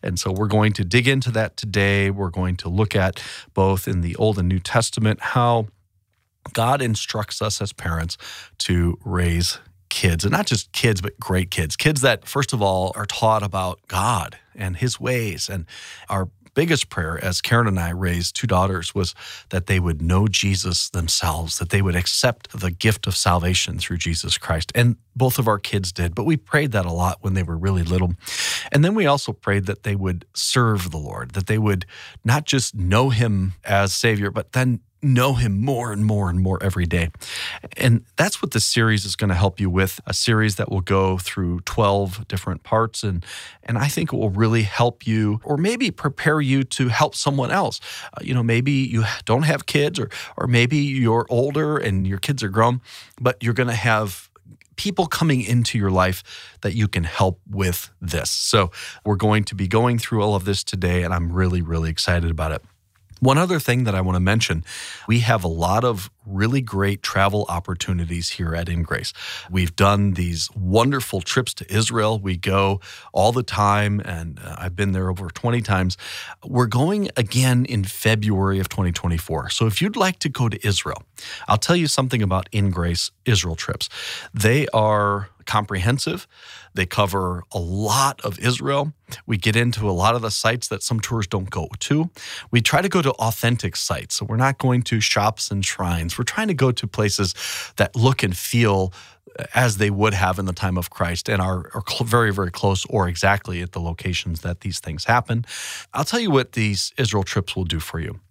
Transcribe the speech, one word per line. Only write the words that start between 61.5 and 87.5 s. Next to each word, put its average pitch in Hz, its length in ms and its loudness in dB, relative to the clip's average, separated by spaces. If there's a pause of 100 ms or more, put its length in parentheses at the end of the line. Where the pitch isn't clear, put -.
really 82 280 0
excited 82 420 0
about 78 200 -2
it. - 100 -6 (600)
One 131 160 6
other 180 220 2
thing 127 240 2
that 107 100 0
I 95 60 2
wanna 92 220 2
mention, 92 420 2 (420)
we 117 140 4
have 113 240 2
a 87 60 0
lot 87 340 0
of 107 260 -2 (160)
really 110 360 0
great 101 420 -2
travel 98 460 0
opportunities 85 800 -4
here 82 260 -4
at 85 140 -4
In 85 140 0
Grace. - 280 -4 (380)
We've 87 260 0
done 101 380 4
these 87 420 -2
wonderful 113 640 2
trips - 360 -2
to - 180 -10
Israel. 110 460 2
We 98 180 -2
go 98 420 2 (320)
all 110 220 4
the 123 100 0
time, 104 600 2
and, 82 340 -8
uh, - 180 -12
I've 90 180 -6
been 98 180 0
there 92 160 0
over 90 200 -4
twenty 120 320 -2
times. 92 360 0 (480)
We're 123 220 2
going 170 500 0
again 123 480 2
in 107 180 -2
February 98 760 2
of 92 100 -2
twenty 90 240 0
twenty-four. 80 560 -2
So - 160 0
if 110 160 0
you'd 208 160 0
like 190 220 2
to 160 100 -2
go 123 180 0
to - 180 -4
Israel, 92 380 -2 (440)
I'll 107 100 2
tell 170 180 2
you 170 120 2
something 131 340 0
about 92 320 0
In 101 160 2
Grace 87 420 -2 (140)
Israel 87 300 0
trips. - 340 -6 (440)
They 113 340 4
are 104 640 2 (180)
comprehensive. 107 800 0 (480)
They 92 100 2
cover 90 680 -2